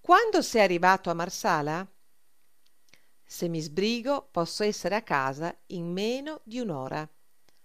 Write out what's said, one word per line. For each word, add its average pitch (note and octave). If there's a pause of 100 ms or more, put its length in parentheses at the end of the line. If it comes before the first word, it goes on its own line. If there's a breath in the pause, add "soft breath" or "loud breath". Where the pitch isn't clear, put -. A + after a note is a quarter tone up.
Quando G4
sei A3+
arrivato F#3
a E3
Marsala? E3 (1400 soft breath)
Se -
mi E3
sbrigo, A3
posso E3+
essere G#3
a A3+
casa C#3+ (120)
in E3+
meno C4
di A#3
un'ora. D3+ (580)